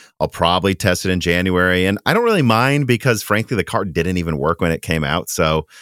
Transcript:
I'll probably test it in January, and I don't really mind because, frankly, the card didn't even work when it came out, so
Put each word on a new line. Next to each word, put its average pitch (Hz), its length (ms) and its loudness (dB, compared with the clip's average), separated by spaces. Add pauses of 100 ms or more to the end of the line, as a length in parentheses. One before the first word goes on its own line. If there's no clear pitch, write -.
(200)
I'll - 80 0
probably 90 460 0
test 92 320 0
it 92 40 0
in 92 100 0
January, 90 680 2
and 101 180 0
I 143 80 0
don't 233 120 0
really 214 180 2
mind 131 440 2
because, 120 360 0
frankly, 107 340 -2
the 90 80 0
card 98 300 -4
didn't 90 240 0
even 82 180 -2
work 73 240 -2
when 87 100 0
it 80 120 -2
came 80 200 -2
out, 73 280 -2
so 78 360 0 (160)